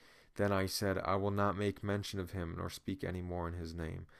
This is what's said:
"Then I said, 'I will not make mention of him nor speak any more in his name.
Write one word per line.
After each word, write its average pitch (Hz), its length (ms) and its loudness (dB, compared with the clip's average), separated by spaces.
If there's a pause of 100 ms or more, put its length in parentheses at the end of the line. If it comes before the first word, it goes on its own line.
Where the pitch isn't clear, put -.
(360)
"Then 101 160 4
I 95 160 4
said, 95 320 2
'I 95 160 2
will 101 160 2
not 101 260 2
make 101 260 0
mention 101 360 0
of 87 120 -4
him 87 240 -2
nor 90 140 -4
speak - 340 -4
any 90 200 -2
more 87 240 -2
in 85 80 -4
his 82 180 -6
name. 85 320 -6 (140)